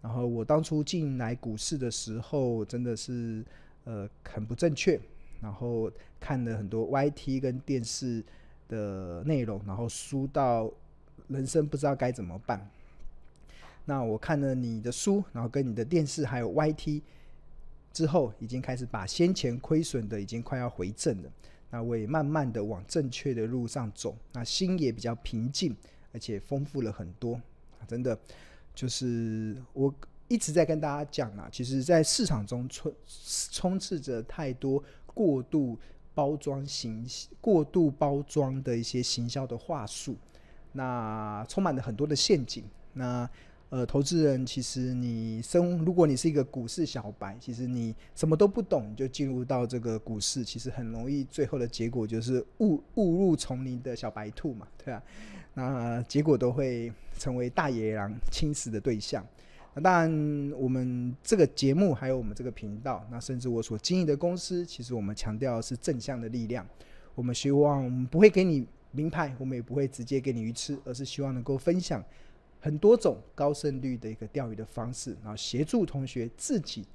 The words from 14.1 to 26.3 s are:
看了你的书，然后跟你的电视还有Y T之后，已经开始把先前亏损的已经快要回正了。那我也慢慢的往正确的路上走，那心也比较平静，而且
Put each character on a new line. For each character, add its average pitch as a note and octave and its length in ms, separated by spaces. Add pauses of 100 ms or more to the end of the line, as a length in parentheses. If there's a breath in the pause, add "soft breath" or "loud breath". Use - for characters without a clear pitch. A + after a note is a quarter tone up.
看 D3+ 220
了 C3+ 140
你 A#2 280
的 A#2+ 100
书， G3 400
然 A#2+ 100
后 A#2 80
跟 C#3 160
你 A#2 80
的 A2 120
电 D#3+ 200
视 C#3+ 200
还 B2 140
有 A2+ 100
Y D#3 240
T D3+ 300 (880 soft breath)
之 D#3+ 120
后， C#3 340
已 A#2 80
经 B2+ 140
开 B2+ 140
始 B2 100
把 G#2+ 200
先 F3 280
前 B2 240
亏 D#3 240
损 A#2 280
的 G#2 100
已 G2+ 60
经 A#2 160
快 C3 160
要 B2 120
回 F#2 220
正 G#2+ 320
了。 C2+ 80 (380 soft breath)
那 A#2 120
我 A#2 160
也 A2 80
慢 D3+ 200
慢 C#3+ 260
的 A2 100
往 G#2 260
正 C#3+ 220
确 B2+ 240
的 A2+ 140
路 B2 180
上 A2+ 280
走， G#2 240 (160)
那 B2+ 100
心 F#3 360
也 C3+ 120
比 A#2+ 100
较 A#2 140
平 A#2 340
静， C#3+ 240 (380 soft breath)
而 A#2 80
且 G#2+ 200